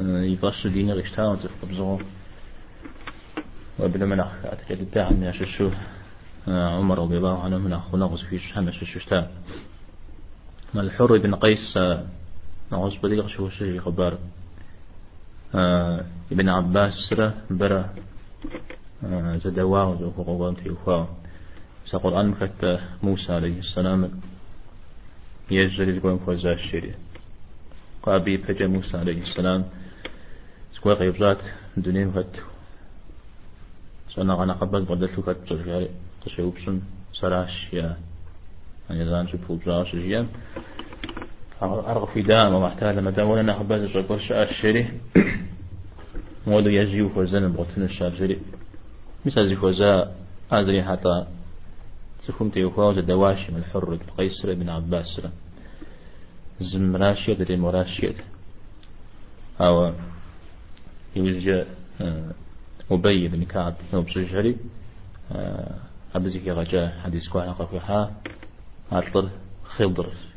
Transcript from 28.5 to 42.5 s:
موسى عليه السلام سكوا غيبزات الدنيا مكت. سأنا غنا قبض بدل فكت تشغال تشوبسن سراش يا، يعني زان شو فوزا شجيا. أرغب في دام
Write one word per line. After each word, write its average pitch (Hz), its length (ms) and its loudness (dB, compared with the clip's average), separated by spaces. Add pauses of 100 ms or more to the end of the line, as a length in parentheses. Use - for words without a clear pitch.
موسى 95 300 0
عليه 87 240 0
السلام 92 440 2 (1080)
سكوا - 220 4
غيبزات 98 480 4 (360)
الدنيا 92 280 2
مكت. - 380 -2 (1700)
سأنا 95 180 2
غنا 90 200 2
قبض 95 380 0
بدل 90 160 2
فكت 90 380 -2
تشغال 87 440 -2 (360)
تشوبسن 90 560 -2 (320)
سراش 90 600 -2
يا، 82 240 -2 (920)
يعني 85 160 -2
زان 87 220 0
شو - 100 -6
فوزا 87 460 0
شجيا. 95 440 -2 (1300)
أرغب 104 460 0
في 110 140 0
دام 107 320 8